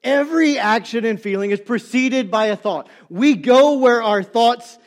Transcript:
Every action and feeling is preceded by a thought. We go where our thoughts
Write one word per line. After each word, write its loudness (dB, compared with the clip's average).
Every 0
action -2
and -4
feeling -6
is -2
preceded -4
by 0
a -2
thought. -8
We 0
go 4
where 2
our 0
thoughts -2